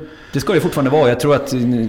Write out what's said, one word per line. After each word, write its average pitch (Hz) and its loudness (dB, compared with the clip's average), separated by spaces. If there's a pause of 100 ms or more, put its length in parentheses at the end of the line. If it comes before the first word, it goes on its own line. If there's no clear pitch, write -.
(340)
det 143 -2
ska 208 0
det 160 0
fortfarande 143 0
vara. 143 4
Jag 120 0
tror 147 2
att, - -4
eh, 123 0